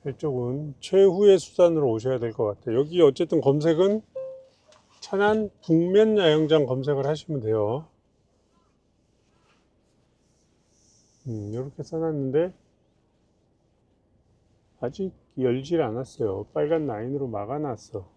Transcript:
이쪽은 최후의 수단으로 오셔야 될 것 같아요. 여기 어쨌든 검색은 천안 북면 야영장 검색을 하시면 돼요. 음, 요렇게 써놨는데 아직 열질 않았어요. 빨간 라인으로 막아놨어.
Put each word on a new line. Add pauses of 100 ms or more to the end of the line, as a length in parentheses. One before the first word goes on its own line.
이쪽은
최후의
수단으로
오셔야
될
것
같아요.
여기
어쨌든
검색은 (1000)
천안 (100)
북면
야영장
검색을
하시면
돼요. (3500)
음,
요렇게
써놨는데 (2250)
아직 (240)
열질
않았어요.
빨간
라인으로
막아놨어.